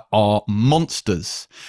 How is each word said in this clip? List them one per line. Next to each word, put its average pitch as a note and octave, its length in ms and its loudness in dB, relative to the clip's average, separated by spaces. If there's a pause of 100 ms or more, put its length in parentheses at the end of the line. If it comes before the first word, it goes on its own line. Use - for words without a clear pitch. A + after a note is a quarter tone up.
(140)
are G#2 340 4
monsters. A2 1000 -2 (200)